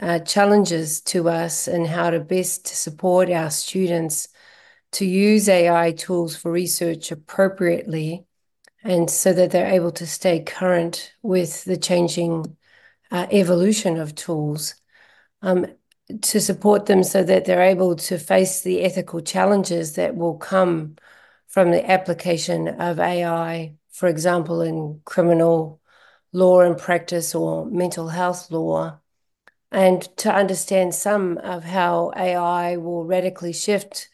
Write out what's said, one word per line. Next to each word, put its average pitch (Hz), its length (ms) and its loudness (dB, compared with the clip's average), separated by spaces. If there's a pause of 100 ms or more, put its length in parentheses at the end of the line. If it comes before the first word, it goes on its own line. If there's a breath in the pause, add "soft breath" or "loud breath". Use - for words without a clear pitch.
uh, 170 160 0
challenges 175 800 2
to 170 300 -2
us 165 380 -4
in 170 180 0
how 170 240 -2
to 165 100 0
best 180 460 -4
support 180 640 0
our 160 200 0
students 165 800 -2 (640 soft breath)
to - 140 -2
use 208 420 4
A 175 220 6
I 170 220 4
tools 170 440 -4
for - 140 -6
research 170 600 -4
appropriately 170 1160 -2 (560)
and 175 260 0
so 185 240 2
that 180 200 2
they're 180 200 2
able 175 200 2
to 170 140 -10
stay 165 340 -2
current 170 800 -2
with 185 420 -2
the 180 140 -4
changing, 165 800 -2 (540 soft breath)
uh, 180 200 -4
evolution 185 640 2
of 151 200 -6
tools. 151 580 -6 (640 soft breath)
Um, 185 260 0 (540)
to - 180 0
support 202 460 2
them 190 180 4
so 180 220 2
that 185 220 2
they're 180 160 2
able 185 340 4
to 170 220 -6
face 185 420 0
the 180 220 -2
ethical 180 400 -4
challenges 185 720 0
that 180 200 -2
will 170 220 -2
come 165 580 0 (520 soft breath)
from 180 240 2
the 175 200 2
application 170 800 -2
of 170 320 -4
A 175 240 0
I, 165 520 -6 (140)
for - 180 -2
example, 165 520 -2
in 160 460 -6
criminal 165 760 2 (500 soft breath)
law 180 300 6
and 175 160 6
practice 170 580 -4
or 160 320 -2
mental 175 420 -4
health 180 420 -4
law, 160 480 -4 (720)
and 185 320 4 (160)
to 214 120 0
understand 185 640 0
some 196 440 -2
of 175 260 -8
how 175 520 0
A 185 180 0
I 175 420 -2
will 170 300 -6
radically 180 480 -2
shift - 600 -4